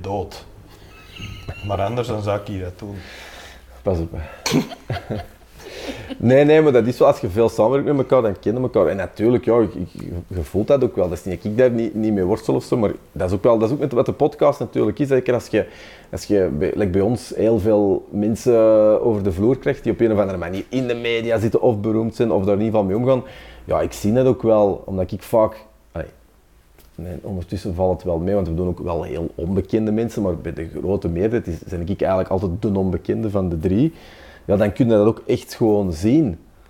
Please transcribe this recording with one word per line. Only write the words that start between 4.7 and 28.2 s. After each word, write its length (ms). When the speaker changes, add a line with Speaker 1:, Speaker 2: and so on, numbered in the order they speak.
Speaker 2:
<laughs> 0
Nee, 260
nee, 180
maar 100
dat 160
is 120
wel, 80
als 120
je 100
veel 200
samenwerkt 380
met 100
elkaar, 240
dan 180
kennen 220
we 120
elkaar. 180
En 60
natuurlijk, 480
ja, 140
ik, 140
ik, 140
je 160
voelt 240
dat 160
ook 120
wel. 140
Dat 80
is 80
niet 180
dat 80
ik 60
daar 140
niet, 240
niet 180
mee 100
worstel 320
of 80
zo, 140
maar 140
dat 180
is 60
ook 80
wel, 140
dat 120
is 40
ook 80
met 100
wat 140
de 80
podcast 460
natuurlijk 400
is. 80
Zeker 260
als 140
je, 180
als 140
je 320
bij, 180
like 160
bij 100
ons 340
heel 240
veel 500
mensen 460
over 220
de 80
vloer 260
krijgt 260
die 80
op 80
een 120
of 80
andere 180
manier 320
in 180
de 80
media 440
zitten 220
of 180
beroemd 360
zijn 160
of 120
daar 120
in 60
ieder 180
geval 80
mee 100
omgaan. 260
Ja, 160
ik 120
zie 200
dat 120
ook 160
wel, 440
omdat 260
ik 120
vaak, 420
allee, 160
nee, 260
ondertussen 540
valt 200
het 80
wel 140
mee, 180